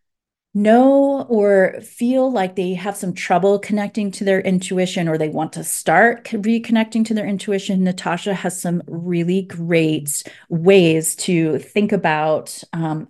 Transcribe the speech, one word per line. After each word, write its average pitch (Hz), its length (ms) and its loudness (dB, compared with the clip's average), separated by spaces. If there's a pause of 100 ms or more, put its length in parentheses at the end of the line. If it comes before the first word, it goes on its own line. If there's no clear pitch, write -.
(520)
know 262 760 4
or 202 520 2
feel 254 500 0
like 185 260 -2
they 185 180 -2
have 196 220 -6
some 180 180 -6
trouble 196 440 2
connecting 208 520 -4
to 196 140 -10
their 190 160 2
intuition 185 680 -2
or 160 80 0
they 156 120 -2
want 156 240 -6
to 165 100 -10
start 214 640 2
c-, 226 120 -6
reconnecting 226 680 0
to 220 100 -4
their 208 120 -4
intuition, 196 580 -2
Natasha 180 500 -2
has 180 260 -6
some 175 280 -2
really 170 540 -2
great 165 840 -2 (240)
ways 165 680 4
to 165 440 0
think 208 320 -2
about, 156 720 -2 (100)
um, 156 380 -4